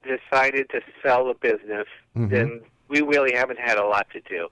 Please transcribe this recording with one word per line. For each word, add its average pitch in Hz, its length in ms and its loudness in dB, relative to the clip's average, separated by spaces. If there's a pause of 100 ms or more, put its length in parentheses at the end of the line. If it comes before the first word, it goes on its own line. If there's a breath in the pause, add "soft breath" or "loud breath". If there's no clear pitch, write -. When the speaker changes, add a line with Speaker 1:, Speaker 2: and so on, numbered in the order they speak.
Speaker 1:
decided 135 680 -2
to 117 100 -4 (220)
sell 127 220 4
the 123 80 -2
business, 104 540 -2 (280)
Speaker 2:
Mm-hmm. 117 180 0
Speaker 1:
then - 280 0 (260)
we 147 140 0
really 139 320 2
haven't 123 260 -2
had 117 180 0
a 101 80 2
lot 101 260 0
to 110 100 -14
do. 85 300 -8